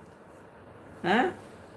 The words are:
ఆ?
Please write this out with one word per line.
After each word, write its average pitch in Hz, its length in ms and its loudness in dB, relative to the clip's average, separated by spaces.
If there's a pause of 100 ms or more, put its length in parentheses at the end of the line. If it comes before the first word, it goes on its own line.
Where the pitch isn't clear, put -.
(1080)
ఆ? 240 240 4 (460)